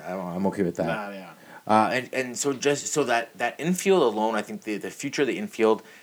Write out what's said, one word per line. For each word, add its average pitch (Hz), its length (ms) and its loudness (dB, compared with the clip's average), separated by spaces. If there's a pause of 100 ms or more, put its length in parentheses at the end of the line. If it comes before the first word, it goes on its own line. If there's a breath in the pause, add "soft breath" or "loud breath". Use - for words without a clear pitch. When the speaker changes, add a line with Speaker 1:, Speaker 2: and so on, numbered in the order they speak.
Speaker 1:
I'm, 92 120 -6
I'm 90 280 -2
okay 95 160 0
with 85 140 0
that. 87 100 0
Speaker 2:
Yeah, 101 240 -4
yeah. 95 180 -14 (380 loud breath)
Speaker 1:
Uh, 107 260 6
and, 123 200 -4
and 127 240 -4
so 143 160 0
just, 135 400 0
so 147 120 2
that, 117 340 -2
that 120 200 -2
infield 180 440 4
alone, 110 320 2
I 104 80 0
think 104 220 -10
the, 107 120 -4
the 90 140 -8
future 143 320 -4
of 127 40 2
the 95 120 -2
infield 110 420 2 (220 loud breath)